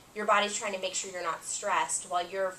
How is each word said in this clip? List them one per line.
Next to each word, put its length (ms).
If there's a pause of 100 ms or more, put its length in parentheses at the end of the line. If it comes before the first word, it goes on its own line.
(120)
your 140
body's 300
trying 160
to 80
make 160
sure 120
you're 140
not 220
stressed 680
while 160
you're 320